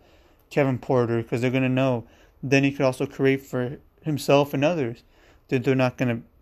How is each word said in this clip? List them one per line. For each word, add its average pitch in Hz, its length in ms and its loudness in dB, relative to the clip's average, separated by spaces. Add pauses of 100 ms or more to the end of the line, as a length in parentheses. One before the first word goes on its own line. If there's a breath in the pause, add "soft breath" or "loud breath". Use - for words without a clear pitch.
(500 soft breath)
Kevin 135 300 0
Porter, 117 420 0
'cause 117 180 -4
they're 127 120 0
gonna 131 160 0
know 127 360 0 (380 soft breath)
then 139 220 2
he 139 80 0
could 139 120 -2
also 131 220 0
create 135 360 0
for 127 360 -8 (240)
himself 143 500 2
and 139 120 0
others. 147 400 -2 (460 soft breath)
That 131 120 0
they're 131 140 2
not 127 200 0
gonna 120 260 -2 (200)